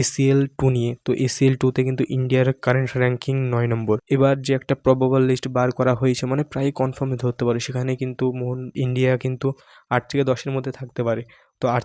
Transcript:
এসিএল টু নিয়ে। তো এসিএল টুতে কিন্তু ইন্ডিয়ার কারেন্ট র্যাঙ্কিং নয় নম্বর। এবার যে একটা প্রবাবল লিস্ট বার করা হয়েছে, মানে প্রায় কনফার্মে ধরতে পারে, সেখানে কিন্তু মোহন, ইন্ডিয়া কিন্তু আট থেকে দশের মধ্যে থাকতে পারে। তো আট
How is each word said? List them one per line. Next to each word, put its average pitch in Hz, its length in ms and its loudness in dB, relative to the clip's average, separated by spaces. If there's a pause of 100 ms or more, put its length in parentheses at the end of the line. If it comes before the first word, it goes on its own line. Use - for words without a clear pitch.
এসিএল 135 380 2 (180)
টু 135 80 2 (100)
নিয়ে। 117 140 0 (160)
তো 127 40 0 (160)
এসিএল 131 340 2
টুতে 131 280 2
কিন্তু 131 140 -2 (140)
ইন্ডিয়ার 131 320 2 (160)
কারেন্ট 127 260 2 (100)
র্যাঙ্কিং 123 340 0 (200)
নয় 120 180 0
নম্বর। 110 240 0 (180)
এবার 135 200 4 (120)
যে 139 120 0
একটা - 160 -4 (100)
প্রবাবল 131 460 4
লিস্ট 127 160 -2 (100)
বার 123 120 2 (100)
করা 127 220 2
হয়েছে, 127 320 0
মানে 143 100 0 (100)
প্রায় 135 180 -2 (100)
কনফার্মে 131 420 -2
ধরতে 123 240 -2
পারে, 117 200 0
সেখানে 127 260 -4 (100)
কিন্তু 127 220 -4 (140)
মোহন, 123 220 -6 (240)
ইন্ডিয়া 127 280 2 (120)
কিন্তু 131 240 -2 (460)
আট 123 160 2
থেকে 139 200 0
দশের 127 260 -4
মধ্যে 131 220 -6
থাকতে 127 300 -8
পারে। 113 140 -2 (380)
তো - 40 0 (120)
আট 120 80 0